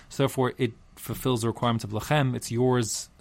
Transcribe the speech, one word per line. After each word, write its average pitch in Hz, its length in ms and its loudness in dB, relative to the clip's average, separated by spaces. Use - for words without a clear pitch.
so - 140 0
therefore 127 340 2
it 120 160 0
fulfills 120 460 -2
the 117 60 0
requirements 113 360 0
of 104 80 -8
Lachem, 131 440 0
it's - 160 -6
yours 123 580 2